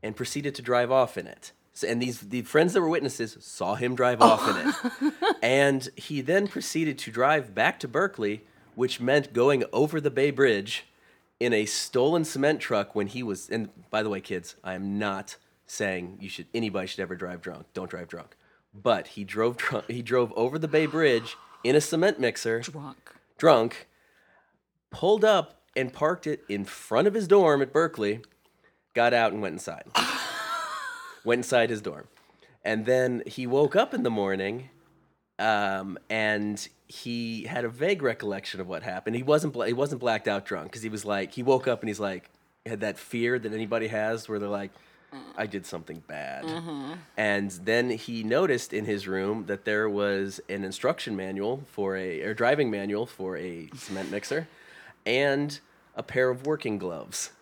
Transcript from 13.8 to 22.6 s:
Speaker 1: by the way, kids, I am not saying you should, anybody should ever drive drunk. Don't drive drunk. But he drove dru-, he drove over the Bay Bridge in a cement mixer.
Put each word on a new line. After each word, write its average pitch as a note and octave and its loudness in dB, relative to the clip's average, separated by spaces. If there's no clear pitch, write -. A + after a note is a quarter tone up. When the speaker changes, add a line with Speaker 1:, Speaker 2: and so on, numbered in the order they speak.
Speaker 1:
by G#2+ 0
the G#2+ -2
way, G2 -4
kids, F2+ -8
I F#2 -6
am G2 -4
not G2+ -4
saying F#2+ -4
you G2 -12
should, F2+ -14
anybody G2+ -2
should - -10
ever F#2 -6
drive F2 -8
drunk. D2+ -12
Don't F#2 -8
drive F2 -10
drunk. - -16
But G2+ 2
he - -10
drove A2 0
dru-, - -2
he B2 -6
drove A#2+ 2
over B2+ 0
the D#3 -2
Bay D#3 4
Bridge D3+ 2
in B2+ 4
a D3+ 10
cement E3 2
mixer. A#2 0